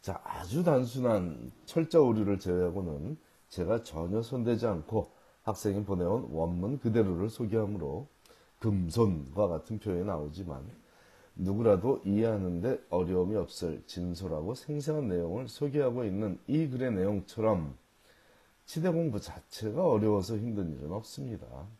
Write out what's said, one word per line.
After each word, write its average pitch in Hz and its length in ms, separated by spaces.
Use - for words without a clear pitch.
자, 92 220
아주 113 400
단순한 117 880
철자 165 360
오류를 107 380
제외하고는 90 760
제가 104 340
전혀 95 400
손대지 117 420
않고 101 460
학생이 104 400
보내온 95 480
원문 87 480
그대로를 107 500
소개하므로 104 760
금손과 92 920
같은 87 300
표현이 95 280
나오지만 76 580
누구라도 101 680
이해하는 98 580
데 123 180
어려움이 90 460
없을 85 500
진솔하고 87 680
생생한 147 520
내용을 90 400
소개하고 131 560
있는 101 440
이 151 200
글의 127 260
내용처럼 95 840
치대 165 240
공부 160 300
자체가 - 680
어려워서 107 500
힘든 101 360
일은 71 180
없습니다. 98 760